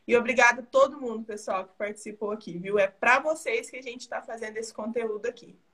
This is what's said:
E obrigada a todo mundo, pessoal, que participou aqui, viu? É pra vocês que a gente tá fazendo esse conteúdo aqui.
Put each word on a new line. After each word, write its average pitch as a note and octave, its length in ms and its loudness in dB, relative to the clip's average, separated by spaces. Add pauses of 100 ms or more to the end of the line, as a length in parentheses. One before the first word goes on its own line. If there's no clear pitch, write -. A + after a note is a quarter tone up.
E A#3 80 4
obrigada A#3+ 460 4
a A#3+ 40 -18
todo C#4 340 4
mundo, A3+ 240 -6
pessoal, G#3 420 -6
que - 120 -20
participou G#3 540 -6
aqui, F3 260 -8
viu? G3 200 0
É G3 100 6
pra A#3+ 320 2
vocês C#4+ 500 -4
que C4 80 -16
a C4 40 -12
gente B3+ 260 -14
tá - 140 -8
fazendo A3 360 -10
esse A3+ 160 -10
conteúdo A3+ 540 -6
aqui. - 300 -10 (160)